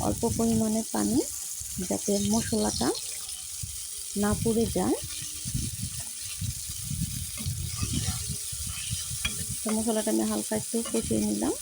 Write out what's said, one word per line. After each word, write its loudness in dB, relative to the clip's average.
অল্প 0
পরিমাণে 4
পানি, 4
যাতে 2
মশলাটা 2
না 4
পুড়ে 4
যায়। 4
তো -2
মশলাটা 2
আমি 6
হালকা 0
একটু -4
কষিয়ে 2
নিলাম। 2